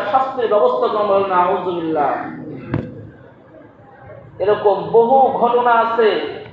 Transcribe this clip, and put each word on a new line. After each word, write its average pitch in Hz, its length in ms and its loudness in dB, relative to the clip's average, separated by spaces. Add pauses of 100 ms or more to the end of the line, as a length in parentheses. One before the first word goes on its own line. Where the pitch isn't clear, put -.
(120)
শাস্তির 254 360 -2
ব্যবস্থা 240 400 2
করেন, 208 180 -2
বলেন, 196 220 2
"নাউযুবিল্লাহ।" 175 840 0 (2250)
এরকম 202 540 0
বহু 233 460 4
ঘটনা 240 320 2
আছে। 226 500 2 (320)